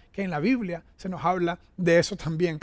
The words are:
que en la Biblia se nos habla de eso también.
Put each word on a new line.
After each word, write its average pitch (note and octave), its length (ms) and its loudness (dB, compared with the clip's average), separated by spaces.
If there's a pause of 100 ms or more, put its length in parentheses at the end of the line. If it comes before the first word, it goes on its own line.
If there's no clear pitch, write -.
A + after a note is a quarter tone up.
(120)
que G3 100 -6
en F#3+ 80 -4
la D3 100 -2
Biblia F#3+ 420 0 (140)
se - 120 -10
nos D#3 160 -8
habla F3 360 0 (160)
de E3+ 220 6
eso F3 180 2
también. D#3+ 460 -2